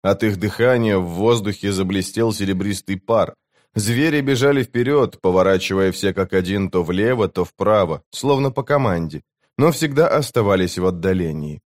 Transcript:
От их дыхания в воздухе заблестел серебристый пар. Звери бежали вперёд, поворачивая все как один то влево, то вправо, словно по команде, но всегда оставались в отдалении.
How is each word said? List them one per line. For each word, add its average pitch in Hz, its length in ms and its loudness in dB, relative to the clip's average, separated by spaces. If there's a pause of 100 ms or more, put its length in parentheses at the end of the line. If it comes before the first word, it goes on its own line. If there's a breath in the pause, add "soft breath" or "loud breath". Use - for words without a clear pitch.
От 98 180 0
их 104 140 0
дыхания 113 600 2
в 90 80 -2
воздухе 101 640 -2
заблестел 98 600 -2
серебристый 98 640 -4
пар. 107 360 0 (400)
Звери 135 480 0
бежали 135 400 2
вперёд, 120 580 0
поворачивая 95 720 2
все 95 220 -2
как 95 200 -4
один 95 360 -2
то 90 140 0
влево, 104 440 0
то 90 160 -4
вправо, 95 680 0
словно 139 400 -2
по 131 120 -4
команде, 87 600 -2 (340)
но 151 140 4
всегда 151 360 0
оставались 101 680 0
в 90 80 -2
отдалении. 82 800 -2